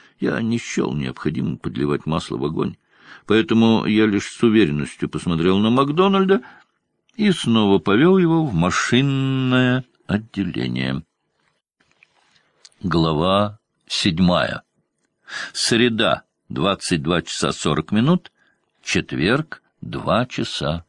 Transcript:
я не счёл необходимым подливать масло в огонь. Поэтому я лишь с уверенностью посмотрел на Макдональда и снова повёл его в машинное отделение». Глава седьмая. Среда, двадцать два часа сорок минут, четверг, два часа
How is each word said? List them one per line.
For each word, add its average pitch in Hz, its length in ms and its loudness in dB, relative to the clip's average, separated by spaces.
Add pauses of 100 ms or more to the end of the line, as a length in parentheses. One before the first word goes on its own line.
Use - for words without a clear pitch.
(200)
я - 220 -4
не 113 160 -2
счёл - 360 -4
необходимым 67 600 -6
подливать 71 480 -4
масло 80 320 -6
в 65 80 -6
огонь. - 320 -4 (500)
Поэтому 113 600 2
я 107 200 2
лишь 104 240 0
с - 120 -6
уверенностью 76 680 2
посмотрел 87 500 0
на 110 120 2
Макдональда 190 720 2 (760)
и 208 160 2
снова 107 460 2
повёл 143 400 4
его 165 260 2
в 127 80 -4
машинное 127 1300 0 (220)
отделение». 65 960 -4 (1800)
Глава 90 760 0 (280)
седьмая. 85 760 0 (920)
Среда, 113 680 2 (260)
двадцать 87 520 -2
два 82 200 0
часа - 300 -4
сорок 78 400 -2
минут, 139 380 0 (520)
четверг, 90 800 -2 (180)
два 107 460 -2
часа 82 640 -6